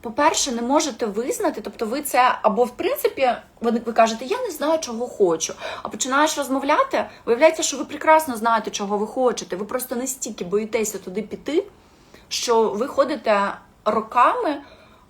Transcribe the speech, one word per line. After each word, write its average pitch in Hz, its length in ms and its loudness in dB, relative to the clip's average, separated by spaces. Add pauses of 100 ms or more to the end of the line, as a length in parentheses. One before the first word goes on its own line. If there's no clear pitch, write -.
По-перше, 294 460 0
не 233 100 -4
можете 262 440 0
визнати, 247 560 -2
тобто 220 240 -8
ви 262 160 -4
це, 247 400 2
або, 208 220 4
в 233 80 0
принципі, 339 600 0 (300)
ви, 226 100 0
ви 226 220 -2
кажете, 226 320 4
«Я 440 160 -4
не 453 100 -4
знаю, 311 280 0
чого 247 280 -6
хочу». 170 460 0 (300)
А - 60 -6
починаєш 277 480 0
розмовляти, 277 680 0 (200)
виявляється, 311 380 4
що 277 140 -2
ви 269 80 -6
прекрасно 311 520 2
знаєте, 220 340 0
чого 202 260 -4
ви 214 100 -2
хочете. 226 480 -2
Ви 202 100 -6
просто 254 300 -6
настільки 233 500 -6
боїтеся 214 520 -2
туди 190 240 -8
піти, 269 420 -4 (680)
що 226 400 2
ви 208 180 -2
ходите 220 680 0 (320)
роками, 277 760 2 (480)